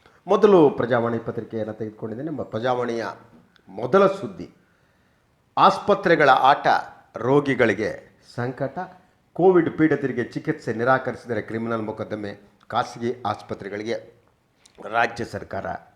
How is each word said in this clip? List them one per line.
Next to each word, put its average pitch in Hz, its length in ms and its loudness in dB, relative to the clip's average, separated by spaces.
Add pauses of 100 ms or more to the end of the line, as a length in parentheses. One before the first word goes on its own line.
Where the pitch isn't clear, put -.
(280)
ಮೊದಲು 196 420 8
ಪ್ರಜಾವಾಣಿ 117 500 0
ಪತ್ರಿಕೆಯನ್ನು 107 540 -8
ತೆಗೆದುಕೊಂಡಿದ್ದೇನೆ. 110 580 -10
ಮ-, 131 100 -8
ಪ್ರಜಾವಾಣಿಯ 117 640 -4 (600)
ಮೊದಲ 123 400 2
ಸುದ್ದಿ, 92 420 -8 (1080)
ಆಸ್ಪತ್ರೆಗಳ 180 720 4
ಆಟ, 131 380 4 (500)
ರೋಗಿಗಳಿಗೆ 117 1000 0 (160)
ಸಂಕಟ, 131 440 -8 (540)
ಕೋವಿಡ್ 175 440 4
ಪೀಡಿತರಿಗೆ 139 460 0
ಚಿಕಿತ್ಸೆ 147 500 -8
ನಿರಾಕರಿಸಿದರೆ 120 680 -2
ಕ್ರಿಮಿನಲ್ 113 400 -6
ಮೊಕದ್ದಮೆ, 104 680 -10 (160)
ಖಾಸಗಿ 120 480 -6 (100)
ಆಸ್ಪತ್ರೆಗಳಿಗೆ 104 1000 -8 (680)
ರಾಜ್ಯ 110 360 -2
ಸರ್ಕಾರ 98 400 -10 (300)